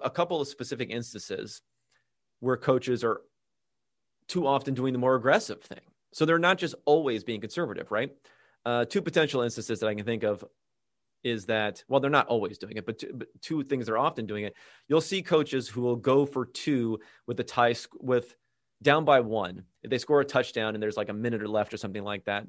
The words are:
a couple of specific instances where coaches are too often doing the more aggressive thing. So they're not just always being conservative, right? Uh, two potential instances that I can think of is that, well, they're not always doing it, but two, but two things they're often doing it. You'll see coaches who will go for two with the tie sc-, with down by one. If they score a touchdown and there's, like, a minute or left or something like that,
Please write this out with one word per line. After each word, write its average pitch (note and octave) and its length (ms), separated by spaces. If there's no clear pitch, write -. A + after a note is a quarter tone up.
a C3 60
couple E3+ 320
of C3+ 80
specific A#2+ 400
instances G#2+ 720
where B2 160
coaches B2 460
are A2+ 180
too F3 180
often C#3 280
doing B2+ 180
the B2 80
more B2+ 160
aggressive B2+ 460
thing. - 180
So - 140
they're E3 140
not F3+ 180
just E3+ 180
always A#2+ 380
being A2 160
conservative, A2 520
right? A#2 200
Uh, A#2+ 200
two G3 160
potential D3 400
instances A2+ 380
that A2 80
I G#2+ 80
can G#2 100
think A2+ 180
of G#2 200
is A2+ 220
that, G#2+ 420
well, C3 140
they're C#3 80
not C#3+ 180
always A2 300
doing A2 200
it, - 80
but A2+ 140
two, - 140
but - 140
two D#3 220
things C3+ 220
they're A2 120
often B2+ 280
doing G#2 180
it. G#2 120
You'll D#3 140
see F#3+ 200
coaches C#3 480
who B2 120
will A#2+ 140
go C3+ 300
for C3+ 200
two A#2 540
with G#2+ 100
the A#2+ 60
tie A#2+ 300
sc-, - 280
with B2+ 340
down D3 240
by C#3 160
one. G2 420
If A2+ 60
they B2+ 80
score C#3+ 220
a C3+ 60
touchdown A#2+ 480
and G#2+ 100
there's, G#2+ 140
like, G#2+ 120
a G#2 40
minute A2 280
or G#2+ 60
left G#2 260
or G#2+ 40
something G2+ 260
like G2+ 220
that, G2+ 240